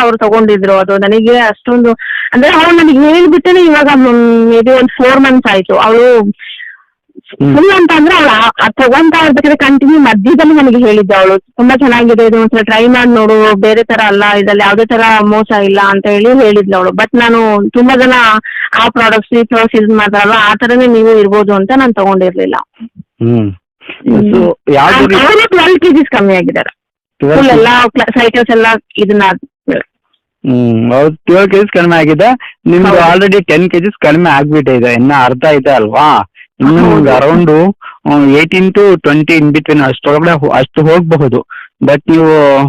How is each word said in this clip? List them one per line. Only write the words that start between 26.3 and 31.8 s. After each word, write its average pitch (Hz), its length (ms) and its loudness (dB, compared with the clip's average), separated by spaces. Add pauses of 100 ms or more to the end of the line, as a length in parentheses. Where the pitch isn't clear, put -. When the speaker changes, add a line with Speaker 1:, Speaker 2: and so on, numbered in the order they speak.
Speaker 1:
ಆಗಿದ್ದಾರೆ 170 360 -4 (480)
Speaker 2:
ಟ್ವೆಲ್ವ್ 143 160 0
Speaker 1:
ಫುಲ್ 269 120 2
Speaker 2:
ಕೆ-, 240 80 2
Speaker 1:
ಎಲ್ಲ 226 120 2 (180)
ಕ್ಲ-, 226 260 -4
ಸೈಕಲ್ಸ್ 240 380 -2
ಎಲ್ಲ 226 160 0 (300)
ಇದನ್ನ 208 260 -2 (1200)
Speaker 2:
ಹ್ಮ್, 120 480 -2
ಹೌದು, 151 320 0
ಟ್ವೆಲ್ವ್ 185 260 2
ಕೆಜಿಸ್ 202 200 0
ಕಡಿಮೆ 175 260 0